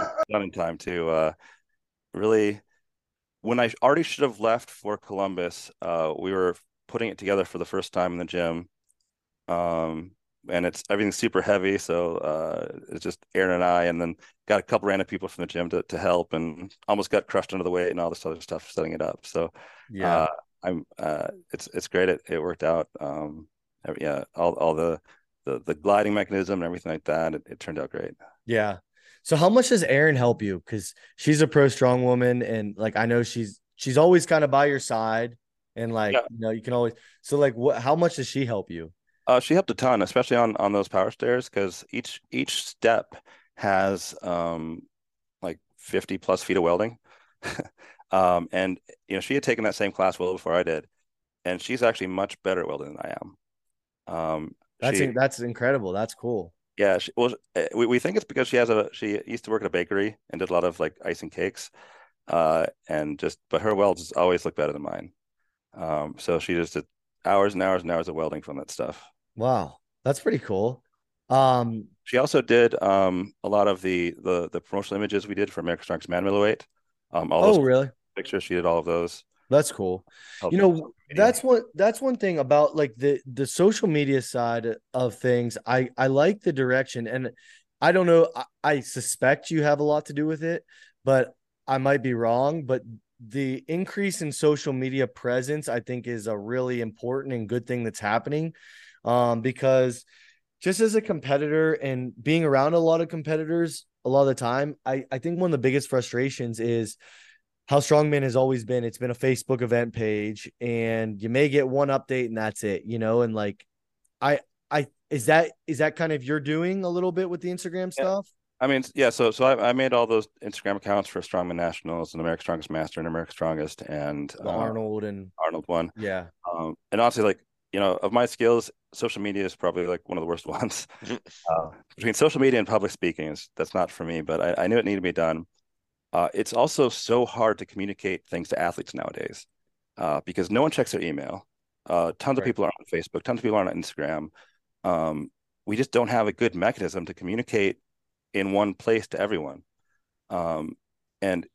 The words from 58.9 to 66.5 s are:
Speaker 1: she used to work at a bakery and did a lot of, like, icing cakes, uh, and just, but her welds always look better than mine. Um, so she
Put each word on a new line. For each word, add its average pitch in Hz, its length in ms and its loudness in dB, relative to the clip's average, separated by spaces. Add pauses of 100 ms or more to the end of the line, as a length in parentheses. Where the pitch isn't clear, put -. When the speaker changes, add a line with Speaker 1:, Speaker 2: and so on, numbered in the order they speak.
Speaker 1:
she 104 340 -4
used 110 200 -8
to 107 40 -6
work 107 120 0
at 101 40 -2
a 92 40 -2
bakery 98 460 0 (140)
and 85 80 -8
did 90 120 -4
a - 20 -4
lot 87 100 2
of, 87 160 0
like, 80 260 -2
icing 85 260 -6
cakes, - 420 -6 (560)
uh, 80 380 4 (220)
and 76 300 -4
just, - 220 -6 (100)
but - 120 0
her 107 120 2
welds 92 380 2
always 90 320 2
look 82 100 -6
better 76 180 -2
than 73 100 -8
mine. 50 300 -10 (640)
Um, 78 440 -4
so 85 200 0
she 87 160 -2